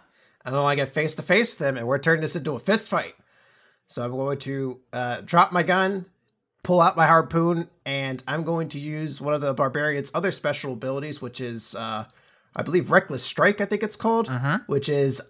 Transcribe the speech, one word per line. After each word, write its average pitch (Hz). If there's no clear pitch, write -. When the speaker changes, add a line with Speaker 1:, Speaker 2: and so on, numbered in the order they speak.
Speaker 1:
I 127
don't 139
wanna 143
get 135
face 151
to 170
face 214
with 151
him, 131
and 117
we're 135
turning 160
this 156
into 147
a 117
fist 214
fight. 113
So -
I'm 123
going 135
to, 135
uh, 123
drop 180
my 175
gun, 185
pull 180
out 170
my 160
harpoon, 165
and 135
I'm 156
going 165
to 143
use 151
one 147
of 147
the 139
barbarian's 143
other 175
special 143
abilities, 135
which 123
is, 117
uh, 110
I -
believe 147
Reckless 160
Strike, 202
I 202
think 208
it's 214
called, 226
Speaker 2:
Mm-hmm. 135
Speaker 1:
which 135
is 139